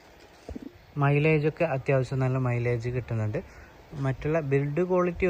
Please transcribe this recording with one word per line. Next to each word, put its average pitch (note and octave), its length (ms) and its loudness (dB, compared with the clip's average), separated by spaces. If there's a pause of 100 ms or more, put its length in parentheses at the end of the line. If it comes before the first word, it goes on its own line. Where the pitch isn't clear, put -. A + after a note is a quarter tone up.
(1040)
മൈലേജൊക്കെ D3+ 600 2 (120)
അത്യാവശ്യം C3 480 0
നല്ല C3 120 0 (120)
മൈലേജ് A#2+ 500 -2
കിട്ടുന്നുണ്ട്. A2+ 420 -4 (640)
മറ്റുള്ള D3+ 320 -2 (140)
ബിൽഡ് C#3+ 400 2
ക്വാളിറ്റി F3+ 380 2